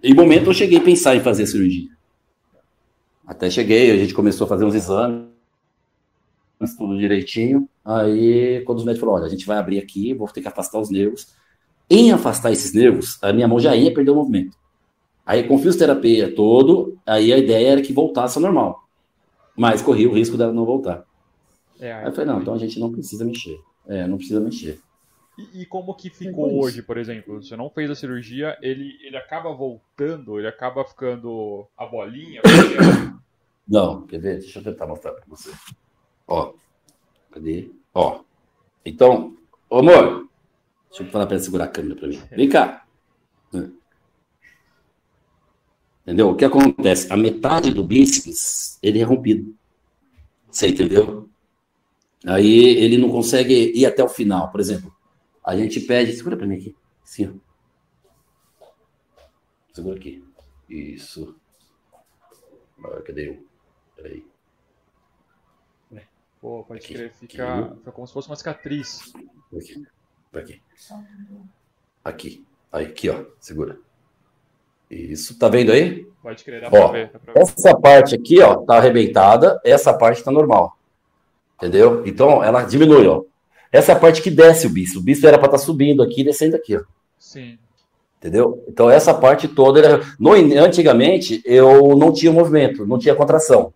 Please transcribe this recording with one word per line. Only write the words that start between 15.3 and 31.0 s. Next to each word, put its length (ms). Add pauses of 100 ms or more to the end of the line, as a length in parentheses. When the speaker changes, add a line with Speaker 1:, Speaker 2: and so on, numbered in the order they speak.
Speaker 1:
com 100
fisioterapia 760
todo, 720
aí 260
a 60
ideia 360
era 80
que 120
voltasse 440
ao 40
normal. 460 (680)
Mas 260
corria 280
o 40
risco 240
dela 160
não 120
voltar. 380 (760)
Speaker 2:
É, 140
aí 80
Speaker 1:
Aí 60
eu 60
falei, 140
"Não, 80
Speaker 2:
foi. 80
Speaker 1:
então 100
a 40
gente 220
não 120
precisa 320
mexer." 360 (280)
É, 200
não 100
precisa 220
mexer. 400 (760)
Speaker 2:
E, 80
e 40
como 300
que 140
Speaker 1:
É 20
Speaker 2:
ficou 360
Speaker 1:
isso. 120
Speaker 2:
hoje, 220
por 160
exemplo? 440
Você 140
não 140
fez 200
a 60
cirurgia, 680
ele, 440
ele 120
acaba 360
voltando, 840
ele 80
acaba 380
ficando 800 (100)